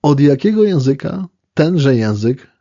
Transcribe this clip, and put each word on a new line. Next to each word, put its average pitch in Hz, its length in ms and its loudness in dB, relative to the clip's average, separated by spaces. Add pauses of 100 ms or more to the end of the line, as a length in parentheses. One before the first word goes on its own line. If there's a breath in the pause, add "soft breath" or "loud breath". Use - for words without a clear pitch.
Od 143 180 2
jakiego 196 440 2
języka 175 600 -2 (280)
tenże 151 420 0
język 110 640 -4